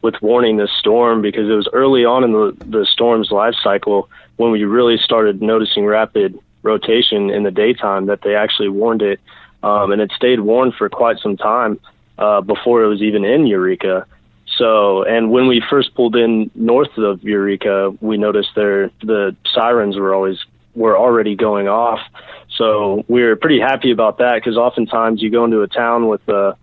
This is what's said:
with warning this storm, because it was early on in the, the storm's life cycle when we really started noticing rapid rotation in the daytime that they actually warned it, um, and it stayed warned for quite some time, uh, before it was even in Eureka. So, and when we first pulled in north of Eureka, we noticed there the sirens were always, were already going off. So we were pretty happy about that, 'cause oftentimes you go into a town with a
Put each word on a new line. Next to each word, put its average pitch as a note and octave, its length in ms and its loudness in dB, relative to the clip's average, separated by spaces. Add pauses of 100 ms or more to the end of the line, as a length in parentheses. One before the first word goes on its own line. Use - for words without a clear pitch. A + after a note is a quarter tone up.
with A2+ 180 -2
warning A2+ 360 2
this G2+ 200 -2
storm, A2+ 460 2
because G#2 260 -2
it A2+ 40 2
was G#2 200 0
early C3 320 2
on B2+ 180 2
in A#2+ 80 2
the, G#2+ 320 0
the A2 220 -2
storm's A#2 460 0
life G#2+ 320 0
cycle G2+ 440 0 (280)
when A#2 160 0
we G#2 120 0
really A#2 340 2
started G#2+ 440 0
noticing G#2+ 420 0
rapid G#2+ 540 0 (240)
rotation A2 720 0
in G2+ 100 -2
the G2+ 80 0
daytime G2+ 560 -2
that G2+ 160 -4
they G2+ 140 -2
actually G#2 340 -2
warned G#2+ 320 -2
it, G2+ 180 -2 (440)
um, G#2 280 0
and G2+ 80 0
it G#2 160 -2
stayed B2 240 2
warned A#2 360 2
for G#2+ 120 -4
quite A#2 300 0
some G2+ 180 -4
time, A2 440 -2 (400)
uh, G#2 220 2
before A2+ 420 0
it G#2+ 40 2
was G#2 140 0
even G#2 240 0
in C#3 220 2
Eureka. F#2 580 -2 (500)
So, G#2 480 2
and A2+ 280 0
when B2+ 160 4
we A#2+ 200 2
first C#3 260 0
pulled A#2+ 220 0
in A2+ 400 2
north A#2+ 420 0
of G2+ 260 -2
Eureka, G2 760 -2
we G#2+ 180 -4
noticed G#2 380 -2
there G2 360 0 (100)
the G#2 340 -2 (160)
sirens A2+ 460 0
were F#2+ 160 -2
always, F#2+ 260 -2 (360)
were A2+ 220 2
already A2+ 380 2
going G2+ 320 0
off. A2+ 320 0 (560)
So G#2+ 520 0
we A#2+ 160 2
were A2+ 120 4
pretty D3+ 240 2
happy C3 320 0
about A2 280 0
that, A#2+ 240 0
'cause A2+ 140 -2
oftentimes A2+ 640 0
you A2 100 -2
go A#2 120 2
into A2+ 200 2
a G2+ 40 -2
town A#2 400 0
with G#2+ 220 -2
a G2 340 0